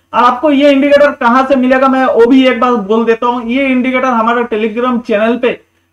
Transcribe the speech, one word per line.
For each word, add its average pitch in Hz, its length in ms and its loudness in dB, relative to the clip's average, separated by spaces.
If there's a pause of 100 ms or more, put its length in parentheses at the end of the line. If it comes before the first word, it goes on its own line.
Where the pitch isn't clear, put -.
(140)
और 226 100 0
आपको 254 260 0
ये 285 200 2
indicator 285 400 2
कहां 262 360 0
से 277 100 0
मिलेगा 262 320 2
मैं 262 160 0
वो 233 220 2
भी 262 220 4
एक 233 120 -2
बार 254 120 0
बोल 220 320 -2
देता 226 220 -2
हूं। 240 160 -4
ये 254 240 -4
indicator 254 400 -2
हमारा 233 360 -2
Telegram 226 580 -4
channel 226 360 -2
पे, 247 240 -4 (320)